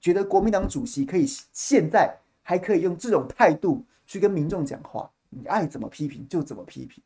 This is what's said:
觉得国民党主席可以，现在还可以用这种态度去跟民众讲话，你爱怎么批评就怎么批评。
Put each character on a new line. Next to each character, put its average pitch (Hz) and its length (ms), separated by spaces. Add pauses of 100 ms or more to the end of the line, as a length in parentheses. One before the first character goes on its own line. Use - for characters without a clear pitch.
觉 175 120
得 196 120
国 240 160
民 220 100
党 190 160
主 127 180
席 139 200
可 160 100
以， 165 100 (280)
现 190 360
在 175 240 (280)
还 180 160
可 185 180
以 165 60
用 175 160
这 240 120
种 151 200
态 185 240
度 151 320 (200)
去 - 140
跟 202 100
民 160 200
众 175 160
讲 135 180
话， - 260 (200)
你 127 160
爱 196 200
怎 139 140
么 110 80
批 151 180
评 120 220
就 160 160
怎 135 100
么 92 120
批 131 200
评。 - 200